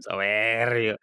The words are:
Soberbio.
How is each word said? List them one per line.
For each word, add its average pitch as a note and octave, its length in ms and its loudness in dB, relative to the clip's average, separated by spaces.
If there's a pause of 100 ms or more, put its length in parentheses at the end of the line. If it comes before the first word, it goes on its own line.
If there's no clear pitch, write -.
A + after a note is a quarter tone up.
Soberbio. A2 1040 0